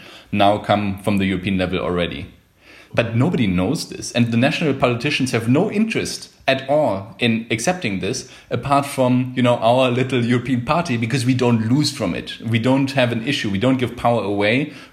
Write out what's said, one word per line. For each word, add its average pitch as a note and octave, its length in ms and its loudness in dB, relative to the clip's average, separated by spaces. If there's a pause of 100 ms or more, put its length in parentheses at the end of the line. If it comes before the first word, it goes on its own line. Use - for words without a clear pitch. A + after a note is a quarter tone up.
(300)
now G2+ 280 4
come G#2 440 0
from G#2 140 0
the G2 80 2
European F#2+ 320 -2
level F2+ 220 0
already. E2+ 480 -4 (680)
But A2+ 200 0
nobody B2+ 320 2
knows F2+ 420 0
this, - 240 -12
and A#2 200 2
the A#2 60 2
national D3 340 2
politicians B2+ 600 0
have A2 160 -2
no D3+ 220 4
interest G3+ 600 -4 (160)
at C3+ 220 0
all A#2 500 0
in A2+ 320 0
accepting A#2 500 -2
this, G2+ 300 -6 (180)
apart C3+ 380 0
from, B2+ 500 0
you B2 60 0
know, A#2+ 140 4
our B2+ 340 2
little B2+ 340 0
European B2 400 0
party, D3+ 320 -2
because A#2 300 -2
we C3 80 2
don't A#2+ 340 2
lose C#3+ 240 2
from F2+ 220 -4
it. - 260 -10
We A2+ 180 -2
don't C3 340 2
have B2 200 2
an A2+ 140 -4
issue. C#3 240 -2
We G2 80 -2
don't C3 200 2
give B2 180 -4
power A#2+ 260 2
away. G#2 500 0 (200)